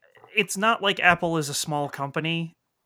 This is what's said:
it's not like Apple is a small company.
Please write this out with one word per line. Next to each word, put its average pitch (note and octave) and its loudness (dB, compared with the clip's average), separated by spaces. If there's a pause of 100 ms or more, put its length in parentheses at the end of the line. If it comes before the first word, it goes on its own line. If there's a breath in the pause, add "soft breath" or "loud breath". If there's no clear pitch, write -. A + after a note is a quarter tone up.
(340)
it's G3+ -2
not A3 2
like G3 0
Apple E3+ 4
is C#3+ -2
a C#3+ -8
small D3 -2
company. D#3+ -4 (320)